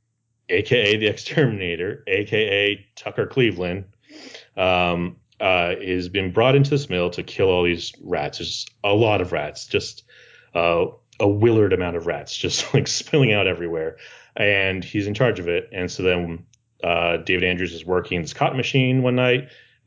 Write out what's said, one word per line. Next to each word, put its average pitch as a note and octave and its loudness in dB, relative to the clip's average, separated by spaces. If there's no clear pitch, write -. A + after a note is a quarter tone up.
A F2+ 2
K G#2+ 4
A A2 2
the G#2+ 2
Exterminator, G2 -2
A G2+ 0
K G#2+ -2
A G2+ 2
Tucker G#2 -4
Cleveland, G2 0
um, F2+ 0
uh, F#2 0
has F#2 -4
been F#2+ -2
brought A#2 4
into C#3 4
this C#3+ -2
mill F2 0
to F2+ -8
kill - 0
all F2+ 4
these F2 -2
rats. E2 -4
There's - -10
a G2+ 2
lot G#2+ 4
of E2 -4
rats, D2+ -6
just, - -6
uh, E2+ 2
a G2+ 4
Willard G#2 4
amount F2+ -2
of E2 -6
rats, D2 -6
just, - -4
<laughs> - -
like, - 2
spilling C3 0
out G2 2
everywhere. E2 -4
And F#2+ 2
he's G2+ -4
in G#2 -4
charge G#2+ 0
of F2 -6
it. F2 -2
And F2+ -6
so F#2+ -8
then, F2 0
uh, E2+ 2
David F2+ 0
Andrews F2+ -2
is E2+ -14
working F2+ -2
this D2 -8
cotton C#3+ -2
machine B2+ 2
one B2+ 2
night, B2+ 2